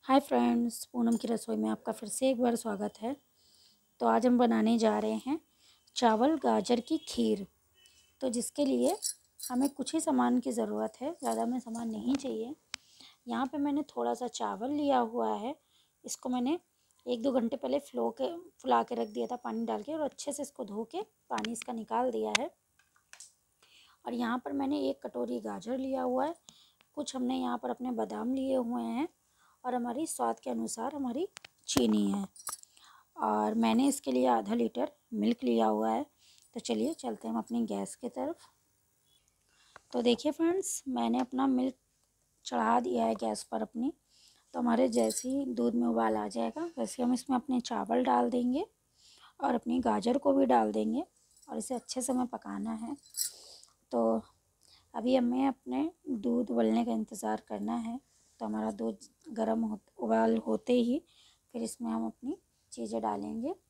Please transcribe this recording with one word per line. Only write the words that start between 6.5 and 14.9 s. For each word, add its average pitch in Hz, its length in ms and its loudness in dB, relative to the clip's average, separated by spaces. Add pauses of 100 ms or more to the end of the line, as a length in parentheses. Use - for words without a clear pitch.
की 311 200 -2
खीर। 220 460 0 (760)
तो 262 80 0
जिसके 247 360 -2
लिए 262 300 2 (460)
हमें 254 280 0
कुछ - 240 -8
ही 320 80 2
सामान 247 380 2
की 262 120 -2
ज़रूरत 220 500 -2
है, 285 120 -4
ज़्यादा 226 300 -2
हमें 247 160 -2
सामान 233 300 -8
नहीं 220 260 -2
चाहिए। 247 380 -4 (760)
यहाँ 233 180 -2
पे 285 120 -6
मैंने 285 320 0
थोड़ा 240 240 -2
सा 247 160 -6
चावल 214 420 -4
लिया 285 280 2